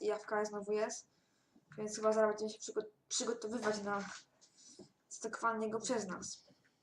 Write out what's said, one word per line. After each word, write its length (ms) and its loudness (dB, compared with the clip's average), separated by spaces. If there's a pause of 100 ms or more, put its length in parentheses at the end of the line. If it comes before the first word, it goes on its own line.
i 100 2
F 140 -2
K 200 2
znowu 260 -4
jest. 360 0 (720)
Więc 180 -4
chyba 180 4
zaraz 160 6
będziemy 200 -2
się 100 -10
przygo-, 260 -4 (220)
przygotowywać 760 0
na 260 0 (1000)
zaatakowanie 600 -2
go 100 0
przez 280 0
nas. 380 -8 (380)